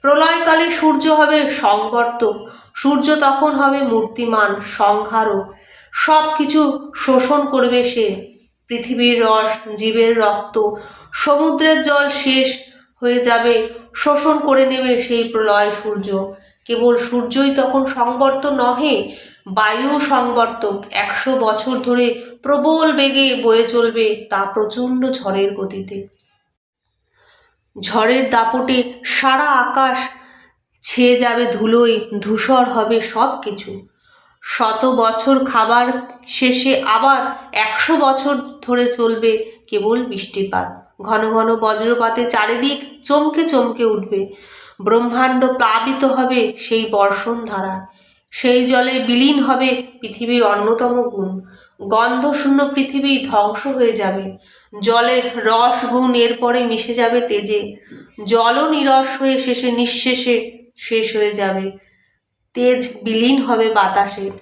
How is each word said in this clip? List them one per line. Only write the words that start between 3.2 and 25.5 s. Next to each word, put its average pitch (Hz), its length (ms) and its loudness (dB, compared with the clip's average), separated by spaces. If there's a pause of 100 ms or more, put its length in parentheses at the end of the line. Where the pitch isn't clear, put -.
হবে 277 320 0
মূর্তিমান, 220 760 -2
সংহারক, 208 920 -2 (400)
সব 311 440 2
কিছু 294 600 0
শোষণ 269 500 2
করবে 247 380 0
সে। 202 420 -4 (400)
পৃথিবীর 240 580 0
রস, 220 520 0
জীবের 226 420 2
রক্ত, 208 520 0 (420)
সমুদ্রের 311 720 2
জল 285 260 2
শেষ 262 500 0 (420)
হয়ে 247 240 0
যাবে, 233 440 2 (260)
শোষণ 294 440 2
করে 269 280 2
নেবে 254 360 0
সেই 233 220 -2
প্রলয় 214 460 0 (120)
সূর্য। 196 520 -6 (300)
কেবল 240 340 2
সূর্যই 262 560 -2
তখন 269 320 0
সংবর্ত 262 600 -2
নহে, 254 680 0 (300)
বায়ু 220 540 0
সংবর্তক। 240 880 -2
একশো 208 460 -2
বছর 220 420 -2
ধরে 247 440 0 (200)
প্রবল 311 500 2
বেগে 269 500 2
বয়ে 226 260 4
চলবে, 226 640 0
তা 196 240 -2
প্রচণ্ড 247 560 -2
ঝড়ের 196 440 -2